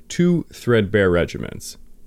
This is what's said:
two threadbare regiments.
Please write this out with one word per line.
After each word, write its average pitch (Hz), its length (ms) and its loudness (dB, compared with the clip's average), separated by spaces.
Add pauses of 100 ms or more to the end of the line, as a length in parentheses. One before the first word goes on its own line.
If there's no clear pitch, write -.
two 175 420 0
threadbare 104 600 2
regiments. - 680 -4 (300)